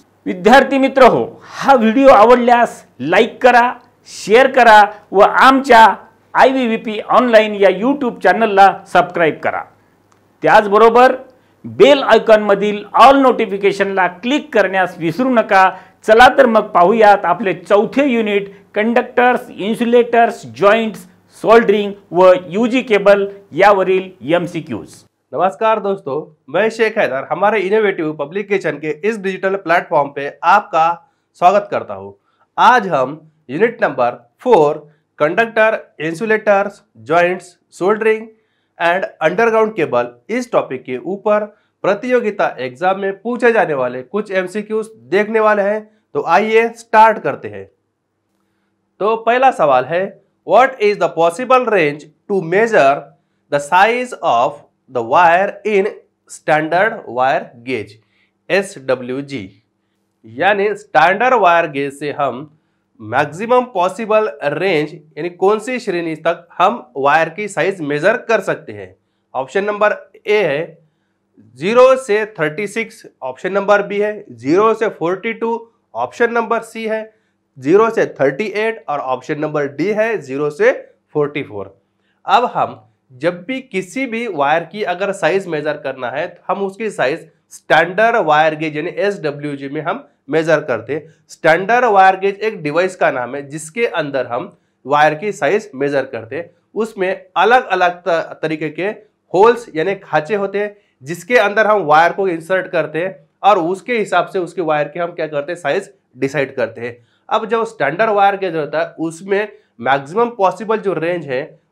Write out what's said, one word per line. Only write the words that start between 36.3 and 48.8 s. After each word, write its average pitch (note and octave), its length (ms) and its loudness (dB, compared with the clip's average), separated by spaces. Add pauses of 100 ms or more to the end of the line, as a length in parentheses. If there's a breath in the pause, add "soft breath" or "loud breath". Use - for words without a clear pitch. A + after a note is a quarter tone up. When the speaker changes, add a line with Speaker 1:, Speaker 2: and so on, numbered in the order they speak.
Speaker 2:
जॉइंट्स, F3 580 -2 (160)
सोल्डरिंग A3 560 -2 (520)
and F3 260 0 (180)
underground A3 560 0
cable, B2 260 0 (240)
इस A#3+ 220 -6
टॉपिक C3+ 320 -4
के B2+ 140 -8
ऊपर G#3 480 -4 (380)
प्रतियोगिता G#3+ 760 -2
एग्जाम C#3 400 -4
में G3 220 -6
पूछे A#3 300 0
जाने F3+ 220 0
वाले B2+ 280 -6
कुछ G3+ 300 -8
एमसीक्यूज G#3 580 -6 (200)
देखने G#3 300 0
वाले G#3+ 220 2
हैं। G#3+ 280 -4 (240)
तो C#3+ 140 -4
आइए A3 420 2
स्टार्ट A3 500 2
करते B2+ 280 -6
हैं। G2+ 180 -14 (1300)